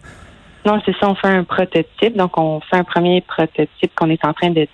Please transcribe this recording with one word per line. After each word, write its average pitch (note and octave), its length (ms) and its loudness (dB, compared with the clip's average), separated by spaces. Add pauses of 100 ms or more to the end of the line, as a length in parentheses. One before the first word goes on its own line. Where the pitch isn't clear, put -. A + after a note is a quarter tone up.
(640)
Non, G#3 200 2
c'est F#3+ 120 0
ça, G3+ 120 2
on F#3+ 60 2
fait - 120 -2
un F#3+ 160 2
prototype. F#3 720 -2
Donc, F3+ 220 0
on D#3 240 0
fait - 160 -2
un F3+ 60 2
premier F3+ 380 2
prototype - 760 -4
qu'on D#3+ 160 0
est D#3+ 120 -2
en D3+ 80 0
train F3 200 -2
de D#3+ 220 2